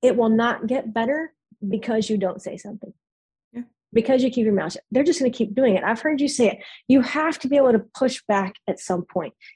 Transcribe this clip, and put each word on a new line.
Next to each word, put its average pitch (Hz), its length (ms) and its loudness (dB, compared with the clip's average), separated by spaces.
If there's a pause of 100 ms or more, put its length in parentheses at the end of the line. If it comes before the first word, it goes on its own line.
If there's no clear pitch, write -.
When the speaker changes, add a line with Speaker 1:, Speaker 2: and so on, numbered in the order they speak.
Speaker 1:
it 247 140 4
will 226 140 4
not 226 380 2
get 240 260 -4
better 277 400 -2 (340)
because 220 420 -2
you 214 80 0
don't 190 240 -4
say - 160 -12
something. 208 360 -16 (580)
Speaker 2:
Yeah. 240 120 -12 (280)
Speaker 1:
Because 247 320 2
you 262 80 0
keep 233 140 0
your 214 100 2
mouth 170 180 -2
shut. - 180 -14
They're 262 120 2
just 320 160 0
gonna 254 120 0
keep 214 220 -4
doing 247 220 2
it. - 80 -2
I've 226 180 -2
heard 302 200 -2
you 285 60 2
say 226 240 2
it. - 80 -8 (280)
You 262 140 6
have 302 380 -2
to 269 80 -6
be 285 100 2
able 262 160 6
to 214 200 2
push 254 340 -2
back 196 280 0 (120)
at 196 120 -4
some 180 240 -4
point. 160 300 -8 (220)